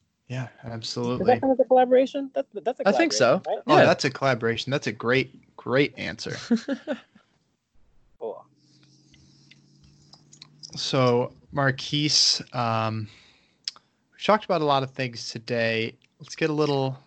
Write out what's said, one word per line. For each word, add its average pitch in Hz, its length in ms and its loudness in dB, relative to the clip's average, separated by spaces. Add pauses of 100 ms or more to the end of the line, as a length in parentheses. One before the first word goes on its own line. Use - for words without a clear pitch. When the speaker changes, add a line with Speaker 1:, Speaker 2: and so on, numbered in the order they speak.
(280)
Speaker 1:
Yeah, 123 200 -8 (160)
Speaker 2:
Is 113 80 -12
Speaker 1:
absolutely. 120 540 -4
Speaker 2:
that 247 140 4
kind 269 120 0
of 247 80 0
a 254 40 6
collaboration? 254 720 2
That's, 269 180 -4
that's 185 280 -6
a 185 80 2
Speaker 3:
I 208 40 4
think 330 200 2
so. 127 260 4
Speaker 2:
collaboration, 180 300 -6
right? - 60 6
Speaker 1:
Oh, - 40 8
Speaker 3:
Yeah. 143 80 8
Speaker 1:
that's 170 180 2
a 139 60 0
collaboration. 120 640 -2
That's 143 160 -4
a 110 40 -4
great, 127 640 -4
great 131 420 0
answer. - 380 -8 (140)
Speaker 3:
<laughs> 240 480 -4 (1200)
Speaker 2:
Cool. 110 260 -10 (2250)
Speaker 1:
So, 127 580 2 (200)
Marquise, 143 880 0 (100)
um, 113 560 -2 (1040)
we - 120 -18
talked 214 200 2
about 175 160 -2
a 151 40 0
lot 139 180 2
of 131 80 -8
things 123 400 -8
today. 113 640 -4 (260)
Let's - 140 -18
get 160 160 -2
a - 20 -2
little, 139 540 0